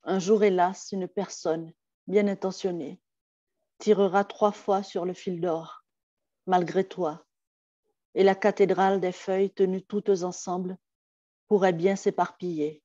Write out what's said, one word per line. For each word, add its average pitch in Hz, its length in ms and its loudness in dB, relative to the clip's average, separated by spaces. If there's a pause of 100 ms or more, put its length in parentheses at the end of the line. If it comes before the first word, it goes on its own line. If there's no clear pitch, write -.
Un 185 140 -2
jour, 196 260 4
hélas, 185 500 0
une 185 140 -4
personne 165 640 -6 (360)
bien 202 200 2
intentionnée 185 720 -6 (760)
tirera 196 480 2
trois 208 260 0
fois 202 300 -2
sur 185 240 -6
le 180 80 -4
fil 175 260 -6
d'or, 165 460 -6 (640)
malgré 180 400 0
toi, 165 360 -8 (920)
et 190 80 4
la 196 100 6
cathédrale 190 680 2
des 180 120 -2
feuilles 190 420 -2
tenues 185 300 0
toutes 196 400 -2
ensemble 185 540 -6 (680)
pourrait 190 260 4
bien 180 220 2
s'éparpiller. 170 880 -2